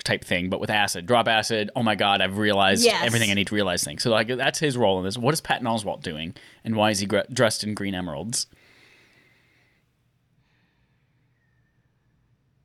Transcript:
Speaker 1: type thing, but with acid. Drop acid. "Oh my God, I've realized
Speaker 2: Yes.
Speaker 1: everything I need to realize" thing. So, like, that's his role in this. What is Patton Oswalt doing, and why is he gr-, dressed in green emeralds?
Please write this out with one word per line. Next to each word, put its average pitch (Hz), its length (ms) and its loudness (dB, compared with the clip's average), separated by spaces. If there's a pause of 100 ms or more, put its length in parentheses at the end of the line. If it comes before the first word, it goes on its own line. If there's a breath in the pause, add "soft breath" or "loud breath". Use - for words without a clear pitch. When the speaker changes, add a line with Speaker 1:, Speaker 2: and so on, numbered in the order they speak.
Speaker 1:
type 104 200 -2
thing, 90 260 -2
but 95 100 -2
with 107 80 -6
acid. 101 380 0
Drop 117 220 4
acid. 110 460 0
"Oh 123 80 -2
my 110 120 2
God, 101 260 2
I've 95 160 0
realized 101 480 4
Speaker 2:
Yes. 202 220 2
Speaker 1:
everything 113 240 2
I 101 40 2
need 101 120 0
to - 80 -6
realize" 95 280 0
thing. 73 160 -8
So, 127 120 0
like, 110 180 2
that's 131 300 -2
his 143 180 0
role 98 220 2
in 92 80 -4
this. 98 100 -6
What 123 160 0
is 160 80 -2
Patton - 260 -4
Oswalt 101 360 -4
doing, 80 320 -8 (280 loud breath)
and 113 140 -4
why 107 140 4
is 101 80 0
he 101 80 -2
gr-, 98 140 2 (120)
dressed 117 320 0
in 104 80 -4
green 98 220 -4
emeralds? 90 540 -6 (4000 soft breath)